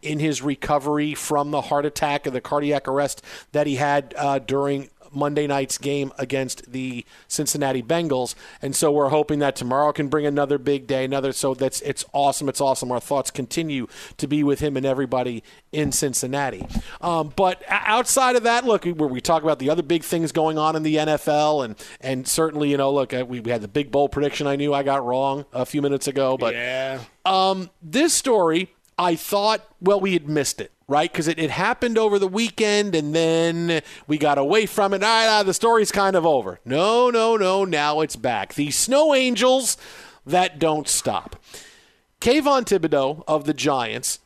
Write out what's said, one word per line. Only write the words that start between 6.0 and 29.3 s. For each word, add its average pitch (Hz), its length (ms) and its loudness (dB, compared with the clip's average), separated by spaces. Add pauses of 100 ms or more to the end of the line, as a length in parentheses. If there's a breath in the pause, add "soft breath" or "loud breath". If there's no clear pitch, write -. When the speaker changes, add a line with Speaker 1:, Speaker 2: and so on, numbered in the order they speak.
Speaker 1:
against 131 520 -6
the 127 320 -8 (240 loud breath)
Cincinnati 135 540 -2
Bengals. 139 540 -2 (260 loud breath)
And 139 140 -6
so 156 160 2
we're 143 180 2
hoping 151 300 0
that 139 160 0
tomorrow 135 360 2
can 143 160 -2
bring 147 180 0
another 143 340 0
big 135 260 -2
day, 131 180 -2
another, 135 300 -2
so 135 220 -2
that's, 131 260 -2
it's - 320 -6
awesome. 139 340 0
It's 131 140 -4
awesome. 135 300 0
Our 123 80 0
thoughts 135 320 -2
continue 139 560 -4 (300 loud breath)
to 147 100 -4
be 147 160 0
with 143 160 2
him 143 180 -2
and 131 80 -2
everybody 127 580 -2 (280 loud breath)
in 151 200 -2
Cincinnati. 131 760 -4 (340 loud breath)
Um, 160 340 -2
but 185 280 2
o-, - 80 -6
outside 240 640 2
of 233 80 2
that, 240 220 2
look, 214 200 2
we, 175 60 0
we 151 280 -2
talk 160 220 2
about 151 160 2
the 135 140 0
other 165 100 0
big 160 220 0
things 165 280 -2
going 160 280 0
on 156 160 2
in 156 80 -2
the 156 160 2
N 156 100 2
F 147 180 0
L, 151 360 2
and, 110 120 -8 (260 loud breath)
and 131 260 -4
certainly, 151 420 0
you 143 80 2
know, 139 160 2
look, 139 180 0
uh, 127 160 -4
we, 123 120 -8
we 113 100 -6
had 120 120 0
the 104 60 -10
big 143 240 -2
bowl 139 180 2
prediction 143 360 -2
I 139 120 0
knew 143 180 0
I 139 80 0
got 135 200 0
wrong 135 480 -2
a 127 140 -2
few 147 160 -4
minutes 139 260 -2
ago, 131 300 0
but 117 160 0
Speaker 2:
Yeah. 131 460 -4 (260)
Speaker 1:
um, 190 460 0 (100)
this 233 320 0
story 185 560 2 (300)
I 175 160 2
thought, 208 460 0 (200)